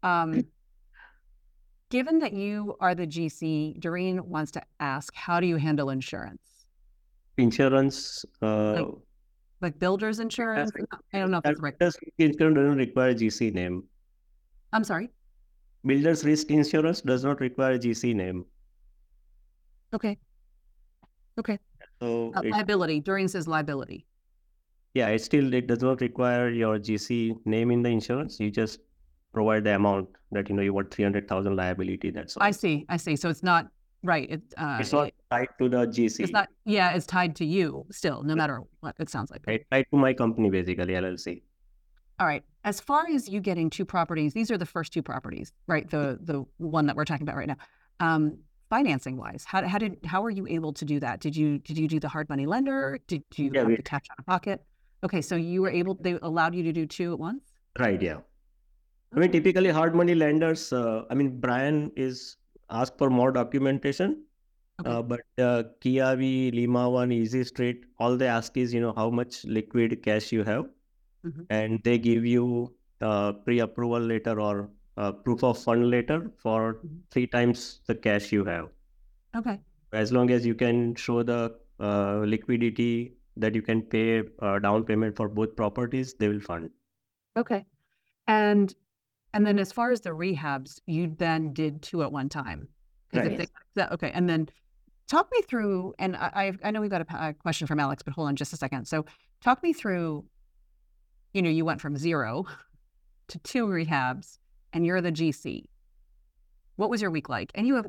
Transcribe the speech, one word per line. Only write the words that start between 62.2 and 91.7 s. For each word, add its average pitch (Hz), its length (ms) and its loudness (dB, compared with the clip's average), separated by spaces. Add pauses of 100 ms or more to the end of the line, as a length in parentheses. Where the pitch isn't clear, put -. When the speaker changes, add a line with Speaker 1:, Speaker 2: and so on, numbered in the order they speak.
Speaker 2:
asked 120 260 -2
for 135 140 2
more 127 220 4
documentation, 135 920 0 (560)
Speaker 1:
Okay. 123 100 -6
Speaker 2:
uh, 117 120 -2
but, 120 180 -4 (180)
uh, 120 260 4 (160)
Kiavi, 131 760 2
Lima 123 340 2
One, 123 240 2
Easy 117 320 0
Street, 123 400 -4 (140)
all 123 180 2
they 131 120 2
ask 117 280 -2
is, 123 160 0
you 120 80 0
know, 117 140 0
how 113 160 0
much 120 340 -4
liquid 113 580 0
cash 107 300 0
you 110 120 2
have, 113 220 -2 (580)
Speaker 1:
Mm-hmm. 165 240 -12
Speaker 2:
and 110 360 0
they 120 140 4
give 117 280 2
you, 120 480 0 (260)
uh, 104 320 0
pre-approval 120 680 0
letter 113 380 -2
or, 101 300 -2 (300)
uh, 104 120 -2
proof 117 320 -2
of 120 160 4
fund 120 300 4
letter 123 480 0
for 110 380 0
Speaker 1:
Mm-hmm. 156 220 -16 (140)
Speaker 2:
three 123 160 0
times 120 600 0
the 117 80 0
cash 104 360 0
you 101 140 4
have. 85 240 -4 (680)
Speaker 1:
Okay. 226 240 -4 (360)
Speaker 2:
As 107 180 0
long 123 180 6
as 120 140 4
you 117 100 2
can 120 420 2
show 120 260 0
the, 117 340 -2 (240)
uh, 101 460 0
liquidity 117 880 0 (240)
that 110 160 0
you 107 80 0
can 113 180 0
pay, 113 420 2 (180)
uh, 101 180 0
down 104 260 2
payment 107 320 0
for 107 140 -2
both 107 260 -2
properties, 123 560 -2
they 107 160 0
will 104 120 -2
fund. 85 280 -8 (720)
Speaker 1:
Okay. 214 260 -2 (640)
And, 208 480 4 (580)
and 208 140 4
then 202 120 4
as 196 140 -2
far 240 200 0
as 226 100 -2
the 180 80 -8
rehabs, 156 760 -4
you 160 320 -2
then 160 380 0
did 151 260 -2